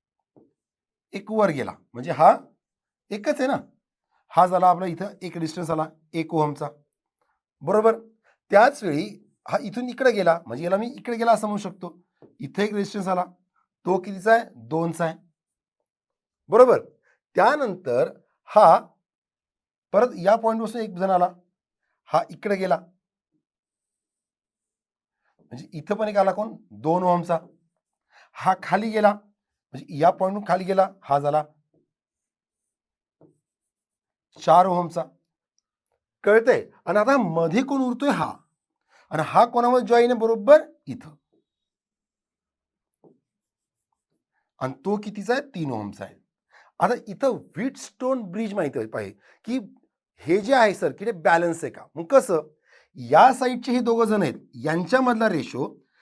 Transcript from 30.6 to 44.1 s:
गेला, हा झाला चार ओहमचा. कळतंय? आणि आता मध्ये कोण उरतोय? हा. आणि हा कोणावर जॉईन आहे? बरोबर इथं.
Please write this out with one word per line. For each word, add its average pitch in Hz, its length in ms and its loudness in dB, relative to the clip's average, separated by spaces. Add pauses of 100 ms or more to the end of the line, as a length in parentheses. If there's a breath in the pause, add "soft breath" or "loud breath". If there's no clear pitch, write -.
गेला, 190 260 2 (140)
हा 143 160 0
झाला 147 240 0 (3000)
चार 170 280 6
ओहमचा. 175 360 -4 (1200)
कळतंय? 220 420 4 (200 soft breath)
आणि 196 140 0
आता 262 200 2
मध्ये 165 440 0
कोण 269 180 -2
उरतोय? 254 280 -2
हा. 175 240 -4 (800 soft breath)
आणि 156 140 -4
हा 202 200 4
कोणावर 240 360 0
जॉईन 240 300 4
आहे? 240 80 -2
बरोबर 226 420 4 (260)
इथं. 131 280 -14 (3500)